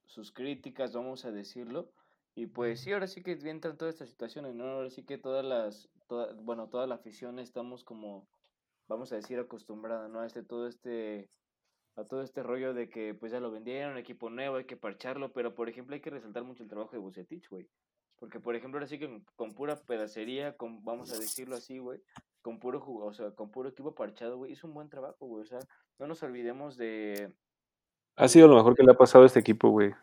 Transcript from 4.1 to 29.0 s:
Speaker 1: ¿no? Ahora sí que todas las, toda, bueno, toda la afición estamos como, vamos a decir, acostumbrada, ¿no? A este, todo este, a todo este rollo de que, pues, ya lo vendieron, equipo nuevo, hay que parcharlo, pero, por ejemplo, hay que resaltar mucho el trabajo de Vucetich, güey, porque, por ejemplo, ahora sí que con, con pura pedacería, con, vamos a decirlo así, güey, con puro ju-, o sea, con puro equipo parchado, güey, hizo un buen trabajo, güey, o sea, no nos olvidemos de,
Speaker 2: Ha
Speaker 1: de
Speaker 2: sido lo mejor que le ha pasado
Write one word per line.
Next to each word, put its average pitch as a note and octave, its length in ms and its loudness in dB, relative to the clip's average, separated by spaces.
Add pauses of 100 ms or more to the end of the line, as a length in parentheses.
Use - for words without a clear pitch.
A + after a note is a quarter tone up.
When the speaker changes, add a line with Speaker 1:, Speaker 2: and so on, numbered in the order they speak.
Speaker 1:
¿no? A#2+ 100 -12
Ahora C3 240 -10
sí B2+ 160 -20
que C#3 120 -14
todas C3 280 -6
las, A2+ 440 -6 (180)
toda, A#2 340 -10
bueno, A2+ 280 -12
toda B2 160 -6
la B2+ 100 -8
afición B2 440 -16
estamos A#2+ 440 -16
como, G#2 440 -18 (600)
vamos A#2+ 260 -12
a - 20 -8
decir, A2+ 240 -10
acostumbrada, A2 680 -12
¿no? A2+ 100 -12
A A#2 80 -10
este, A2+ 160 -16
todo A#2+ 240 -10
este, A2 640 -12 (640)
a G#2+ 80 -14
todo C3 180 -10
este C3 220 -14
rollo C3 300 -8
de A#2+ 160 -8
que, G#2+ 260 -12
pues, A2 160 -16
ya B2 80 -8
lo B2 120 -10
vendieron, B2+ 460 -12
equipo A#2+ 320 -16
nuevo, C3 280 -8
hay B2+ 80 -10
que B2+ 120 -18
parcharlo, B2+ 560 -12
pero, A#2+ 220 -8
por A#2 140 -8
ejemplo, B2+ 260 -16
hay C#3+ 60 -16
que D#3 100 -16
resaltar A#2 320 -14
mucho B2 180 -20
el G#2+ 80 -20
trabajo G#2 220 -12
de B2 80 -12
Vucetich, F#2 500 -18
güey, F#2 180 -18 (520)
porque, A2 200 -20
por A#2 160 -8
ejemplo, C3 220 -14
ahora C#3+ 100 -10
sí C#3 120 -14
que D3 80 -12
con, A2+ 180 -20 (100)
con G#2+ 200 -14
pura D3 280 -10
pedacería, A#2+ 720 -10
con, A2+ 260 -16
vamos A#2 280 -12
a A#2 60 -10
decirlo B2+ 380 -10
así, C3 240 -16
güey, B2+ 200 -14 (440)
con A#2 160 -12
puro B2+ 220 -8
ju-, B2 220 -14
o G#2 100 -10
sea, G#2 180 -12
con G#2 180 -16
puro C3 200 -12
equipo C#3 260 -14
parchado, B2 420 -10
güey, B2+ 140 -14
hizo - 160 -20
un D#3 80 -18
buen D3+ 140 -18
trabajo, C#3+ 360 -16
güey, A2 160 -14
o G#2+ 60 -18
sea, B2 120 -14 (380)
no C3+ 80 -14
nos D#3+ 160 -12
olvidemos B2+ 560 -10
de, G#2+ 560 -8 (800)
Speaker 2:
Ha - 80 4
Speaker 1:
de B2+ 60 8
Speaker 2:
sido D#3+ 180 12
lo D3 80 12
mejor A#2+ 200 8
que C#3 80 6
le B2+ 80 12
ha B2 60 8
pasado B2+ 260 12